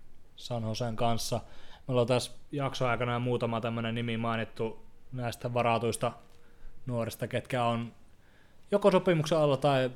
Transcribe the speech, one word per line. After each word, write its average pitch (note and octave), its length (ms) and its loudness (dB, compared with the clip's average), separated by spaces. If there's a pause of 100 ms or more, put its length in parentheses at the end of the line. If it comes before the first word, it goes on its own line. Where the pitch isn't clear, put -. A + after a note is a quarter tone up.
(360)
San A#2+ 280 -6
Josen A2 320 -2
kanssa. A#2 440 2 (480)
Meillä B2+ 140 4
on A#2 60 2
tässä B2 240 2 (200)
jakson C3+ 380 0
aikana A#2+ 300 0
muutama A#2+ 420 0
tämmönen A2+ 340 -2
nimi A#2 220 -2
mainittu A2+ 680 -4 (260)
näistä B2 420 -6
varatuista A#2 580 2 (720)
nuorista, A#2 420 -4
ketkä A#2+ 360 -2
on A#2 300 0 (760)
joko G3+ 200 6
sopimuksen F3 460 4
alla D3 200 6
tai C3 380 4